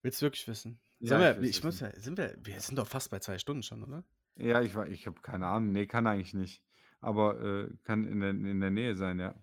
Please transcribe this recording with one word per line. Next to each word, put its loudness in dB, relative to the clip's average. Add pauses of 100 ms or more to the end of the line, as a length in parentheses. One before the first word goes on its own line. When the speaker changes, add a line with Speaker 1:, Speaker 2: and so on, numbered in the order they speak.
Speaker 1:
Willst -2
du 2
wirklich -2
wissen? -10 (180)
Speaker 2:
Ja, -2
Speaker 1:
Sollen 8
Speaker 2:
ich 10 (100)
Speaker 1:
wir, 0
Speaker 2:
will's 2
Speaker 1:
ich -2
muss -2
Speaker 2:
wissen. -6
Speaker 1:
ja, -18
sind -6
wir, -4
wir -10
Speaker 2:
Ja. -12
Speaker 1:
sind -4
doch 0
fast -6
bei -4
zwei -6
Stunden -4
schon, -10
oder? -10 (320)
Speaker 2:
Ja, 4
ich 0
wa-, -2
ich -8
hab -12
keine -4
Ahnung. 2
Nee, 2
kann 2
eigentlich 0
nicht. -4 (380)
Aber, 4
äh, -2 (140)
kann 0
in -2
der, 0
in -2
der 2
Nähe 0
sein, -2
ja. -4